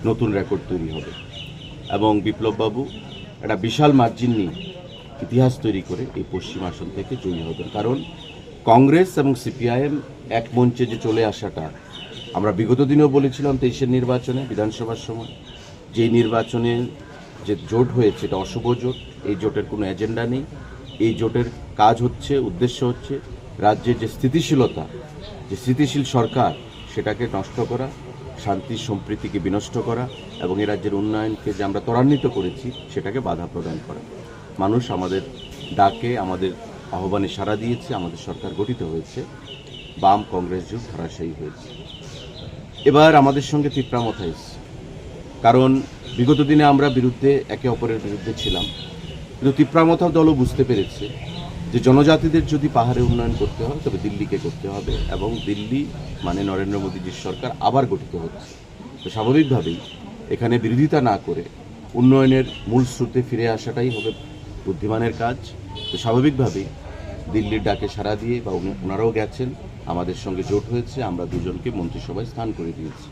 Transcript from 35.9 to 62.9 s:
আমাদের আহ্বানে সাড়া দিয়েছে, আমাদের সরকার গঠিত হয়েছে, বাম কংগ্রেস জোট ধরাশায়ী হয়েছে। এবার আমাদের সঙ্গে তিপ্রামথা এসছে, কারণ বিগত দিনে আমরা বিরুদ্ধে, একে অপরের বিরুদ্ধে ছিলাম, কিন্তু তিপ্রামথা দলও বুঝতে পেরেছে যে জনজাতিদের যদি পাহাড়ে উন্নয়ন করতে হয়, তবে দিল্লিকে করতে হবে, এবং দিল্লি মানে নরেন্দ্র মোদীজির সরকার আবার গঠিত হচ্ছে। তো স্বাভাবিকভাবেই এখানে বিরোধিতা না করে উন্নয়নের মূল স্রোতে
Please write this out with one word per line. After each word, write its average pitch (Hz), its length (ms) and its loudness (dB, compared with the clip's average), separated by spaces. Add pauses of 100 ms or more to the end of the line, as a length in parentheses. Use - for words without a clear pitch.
আমাদের 92 340 -2 (400)
আহ্বানে 95 360 0
সাড়া 104 280 -2
দিয়েছে, 120 380 -4
আমাদের 85 320 -4
সরকার 92 320 -8
গঠিত 113 240 -2
হয়েছে, 82 420 -6 (760)
বাম 98 300 6
কংগ্রেস 90 400 -4
জোট 110 260 -10
ধরাশায়ী 82 440 -6
হয়েছে। - 280 -12 (1160)
এবার 151 300 10
আমাদের 139 280 8
সঙ্গে 147 280 2
তিপ্রামথা 117 540 -2
এসছে, - 320 -8 (840)
কারণ 131 380 8 (360)
বিগত 131 240 6
দিনে 151 240 6
আমরা 143 240 8
বিরুদ্ধে, 131 600 4
একে 117 200 -2
অপরের 113 360 0
বিরুদ্ধে 104 320 -6
ছিলাম, 90 280 -2 (760)
কিন্তু 135 160 4
তিপ্রামথা 165 520 6
দলও 160 260 6
বুঝতে 127 300 2
পেরেছে 104 440 0 (640)
যে 120 60 2
জনজাতিদের 147 680 6
যদি 147 260 0
পাহাড়ে 123 300 2
উন্নয়ন 117 360 2
করতে 110 260 -2
হয়, 139 200 -2
তবে 104 180 -2
দিল্লিকে 101 400 -2
করতে 87 260 -6
হবে, 98 300 -4 (140)
এবং 98 340 -2
দিল্লি 107 400 -2 (380)
মানে 92 200 0
নরেন্দ্র 98 340 0
মোদীজির 92 340 -6 (100)
সরকার 95 280 -6 (100)
আবার 123 260 4
গঠিত - 300 -4
হচ্ছে। - 380 -10 (500)
তো - 60 -8
স্বাভাবিকভাবেই 113 680 2 (540)
এখানে 117 280 2
বিরোধিতা 131 420 4
না 110 260 2
করে 85 160 -4 (520)
উন্নয়নের 131 500 8 (240)
মূল 127 160 4
স্রোতে 123 460 -2